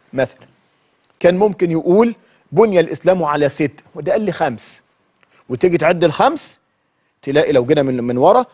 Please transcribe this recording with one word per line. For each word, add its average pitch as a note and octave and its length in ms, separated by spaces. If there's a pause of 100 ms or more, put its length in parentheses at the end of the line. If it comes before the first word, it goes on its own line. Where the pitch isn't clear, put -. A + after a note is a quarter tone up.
(140)
مثلا. - 340 (720)
كان F3+ 180
ممكن F#3+ 340
يقول: G3 440 (360)
"بني G3 280
الإسلام E3+ 440
على D3 260
ست"، - 340 (120)
وده D#3 160
قال A3 100
لي G3 100
خمس، C#3 500 (680)
وتيجي E3+ 280
تعد E3 260
الخمس، G#3+ 560 (640)
تلاقي D3 300
لو B2+ 140
جينا D3 160
من، B2+ 220
من A#2+ 140
ورا، G#3 360